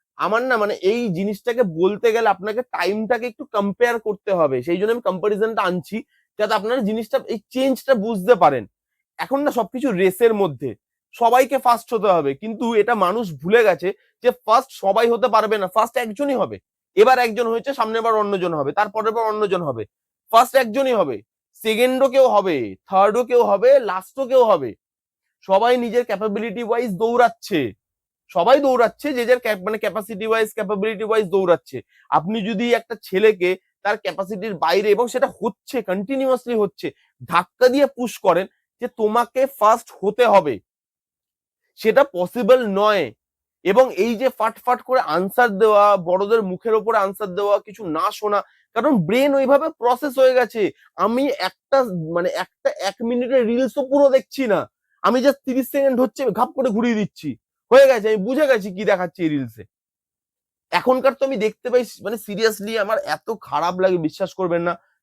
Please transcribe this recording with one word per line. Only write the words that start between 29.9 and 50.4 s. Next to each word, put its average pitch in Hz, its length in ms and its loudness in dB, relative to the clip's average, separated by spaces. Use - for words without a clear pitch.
ওয়াইজ, 220 260 -2
ক্যাপাবিলিটি 208 500 -6
ওয়াইজ 220 260 0
দৌড়াচ্ছে। 175 480 0
আপনি 170 300 0
যদি 220 320 -4
একটা 226 300 0
ছেলেকে 190 460 2
তার 208 160 -4
ক্যাপাসিটির 196 560 -8
বাইরে, 170 360 0
এবং 208 180 2
সেটা 254 200 0
হচ্ছে, - 540 -8
কন্টিনিউয়াসলি 240 760 -4
হচ্ছে, 202 320 -4
ধাক্কা 180 460 0
দিয়ে 277 160 2
পুশ 247 320 -4
করেন 180 280 2
যে 240 60 -6
তোমাকে 214 540 -2
ফার্স্ট 220 280 2
হতে 214 260 0
হবে, 180 300 4
সেটা 226 240 4
পসিবল 233 640 0
নয়। 202 380 2
এবং 214 280 4
এই 220 220 0
যে 247 140 -2
ফাটফাট 240 520 -4
করে 254 180 -2
আনসার 190 580 0
দেওয়া, 208 400 4
বড়দের 190 440 0
মুখের 185 320 -4
ওপরে 220 240 0
আনসার 196 380 -4
দেওয়া, 202 240 0
কিছু 202 280 -20
না 160 240 -4
শোনা, 208 280 -2
কারণ 233 220 0
ব্রেন 233 380 0
ওইভাবে 269 320 2
প্রসেস 247 380 -2
হয়ে 262 160 4
গেছে। 240 280 0